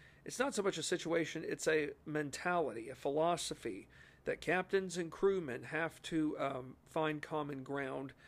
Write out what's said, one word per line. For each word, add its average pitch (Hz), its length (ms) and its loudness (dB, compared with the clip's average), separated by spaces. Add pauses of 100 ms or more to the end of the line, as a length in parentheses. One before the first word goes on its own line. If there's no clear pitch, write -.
(260)
it's - 140 -8
not 262 140 2
so 202 100 0
much 190 140 2
a 156 60 -2
situation, 165 640 0
it's - 200 -2
a 156 240 4 (140)
mentality, 147 840 0
a 127 60 -10
philosophy 151 920 0 (380)
that 131 160 -2
captains 180 560 2
and 170 120 -2
crewmen 160 540 2
have 156 400 -2
to, 156 340 2
um, 135 380 -4 (140)
find 156 320 2
common 147 420 -4
ground. 135 500 -4 (140)